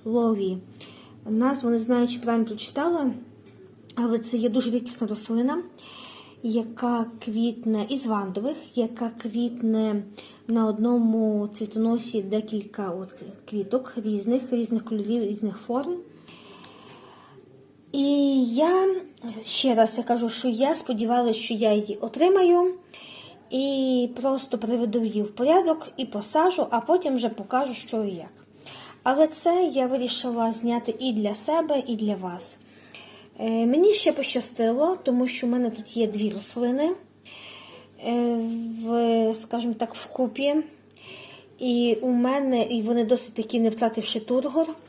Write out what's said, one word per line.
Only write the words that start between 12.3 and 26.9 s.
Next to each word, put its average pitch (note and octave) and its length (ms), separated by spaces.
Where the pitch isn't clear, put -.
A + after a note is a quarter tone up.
от F#3 180
квіток G#3 460
різних, A3 460
різних A#3 340
кольорів, A3 380
різних G#3 340
форм. C#4+ 280
І C#4 540
я, E4 420
ще B3+ 300
раз A3+ 220
я A#3+ 60
кажу, A#3 260
що A3+ 180
я C4 280
сподівалася, A#3 640
що - 140
я G#3+ 200
її G#3 280
отримаю, F4+ 720
і C4 600
просто C4+ 360
приведу A#3 460
її G#3 200
в G#3 120
порядок, D#4+ 520
і C4 80
посажу, D#4+ 640
а A#3 100
потім D4 360